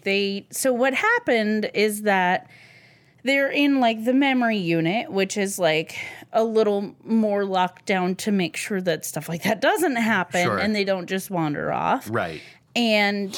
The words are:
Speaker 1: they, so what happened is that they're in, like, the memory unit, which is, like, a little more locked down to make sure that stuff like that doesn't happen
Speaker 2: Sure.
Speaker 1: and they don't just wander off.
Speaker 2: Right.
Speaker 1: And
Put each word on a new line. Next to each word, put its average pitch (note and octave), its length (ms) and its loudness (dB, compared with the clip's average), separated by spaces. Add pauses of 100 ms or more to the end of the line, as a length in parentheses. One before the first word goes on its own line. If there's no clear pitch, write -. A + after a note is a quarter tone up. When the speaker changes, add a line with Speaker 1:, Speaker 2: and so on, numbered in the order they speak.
Speaker 1:
they, G3 460 -2
so - 220 -2
what B3+ 220 0
happened A#3 800 0
is G#3 300 0
that F#3+ 460 2 (760)
they're C#4 280 2
in, C#4+ 280 2
like, A3+ 260 2
the B3+ 80 2
memory B3+ 460 2
unit, E3 520 0
which F#3+ 240 0
is, G3 220 -2
like, E3 400 0 (340)
a A3 120 2
little G#3 600 0
more G#3+ 400 2
locked F#3 440 -2
down F#3 300 2
to - 140 -4
make F#3 240 0
sure - 260 -4
that E3+ 220 -2
stuff - 240 -8
like E3 140 -8
that G3+ 200 0
doesn't E4 340 2
happen G#3+ 500 0
Speaker 2:
Sure. F#3+ 140 2
Speaker 1:
and G#3+ 160 0
they G3+ 80 0
don't F#3+ 240 -2
just F#3+ 240 -6
wander D3+ 420 -2
off. G3 360 -2
Speaker 2:
Right. F2+ 300 -4 (360)
Speaker 1:
And G#3 640 0